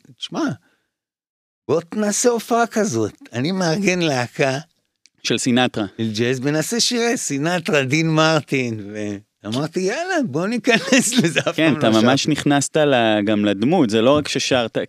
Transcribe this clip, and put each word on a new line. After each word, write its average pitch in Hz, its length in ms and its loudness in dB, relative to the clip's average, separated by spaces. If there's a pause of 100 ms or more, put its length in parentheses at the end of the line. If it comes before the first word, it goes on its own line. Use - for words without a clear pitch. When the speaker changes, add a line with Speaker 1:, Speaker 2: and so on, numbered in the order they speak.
(180)
Speaker 1:
"תשמע, - 240 -8 (1300)
בוא 156 140 0 (140)
נעשה 214 340 0
הופעה 233 380 0
כזאת, 135 460 -2 (200)
אני 131 180 -2
מארגן 185 480 0
להקה." 135 580 0 (640)
Speaker 2:
של 120 140 -2
סינטרה. 120 480 0 (120)
Speaker 1:
של 113 160 -4
ג'אז, 120 300 -2
ונעשה 156 360 -2
שירי 233 380 -2
סינטרה, 160 680 -2
דין 156 260 0
מרטין, 151 720 0 (140)
ו-, 104 220 -6 (300)
אמרתי, 147 340 -4
"יאללה, 311 360 -2 (100)
בוא 160 220 -4
ניכנס 240 640 2
<laughs> 254 100 0
לזה", 165 160 0
אף 165 160 -2
Speaker 2:
כן, 160 140 2
Speaker 1:
פעם 151 100 2
Speaker 2:
אתה 123 100 2
Speaker 1:
לא 110 120 4
Speaker 2:
ממש 131 200 4
Speaker 1:
שרתי. - 100 0
Speaker 2:
נכנסת 143 460 0
לה-, 120 440 4
גם 104 240 0
לדמות, 113 440 2
זה 110 120 2
לא 135 160 6
רק 147 100 -2
ששרת, 123 500 -2 (120)